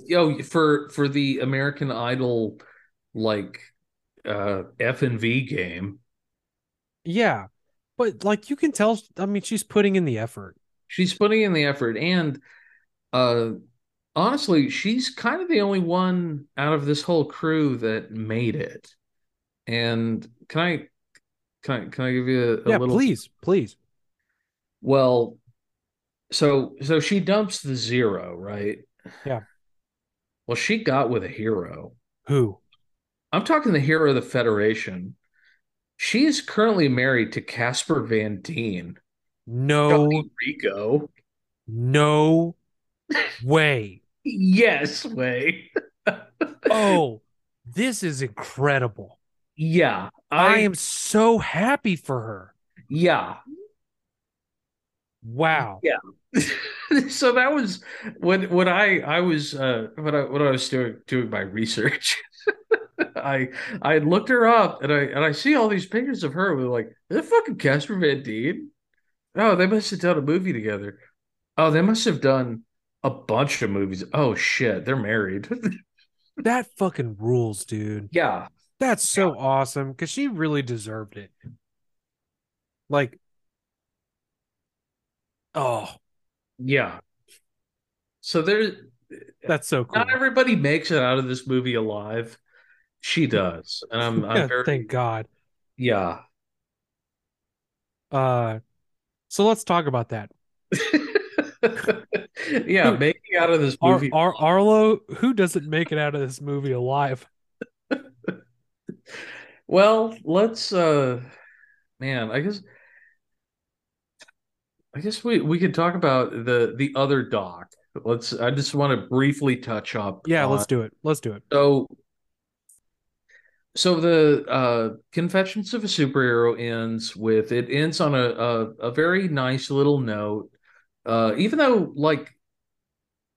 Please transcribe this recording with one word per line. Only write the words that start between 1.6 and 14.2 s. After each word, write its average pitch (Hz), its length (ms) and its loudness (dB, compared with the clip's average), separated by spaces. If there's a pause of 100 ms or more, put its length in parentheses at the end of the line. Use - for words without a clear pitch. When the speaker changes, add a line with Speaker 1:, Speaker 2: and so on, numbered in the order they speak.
Speaker 1:
Idol, 120 640 -2 (560)
like, 107 460 -2 (640)
uh, 101 400 -4 (160)
F 123 220 -2
and 123 180 0
V 117 220 0
game. 92 580 -8 (1040)
Speaker 2:
Yeah, 170 420 0 (500)
but, 202 280 -2
like, 208 260 -2
you 285 60 -4
can 302 160 0
tell, 214 280 0 (160)
I 190 100 -4
mean, 202 160 -2
she's 220 200 -4
putting 202 340 2
in 180 80 2
the 120 140 -2
effort. 104 380 -10 (320)
Speaker 1:
She's 185 260 0
putting 214 280 2
in 196 100 2
the 151 120 4
effort, 135 320 0
and, 160 440 0 (720)
uh, 120 380 2 (640)
honestly, 175 560 2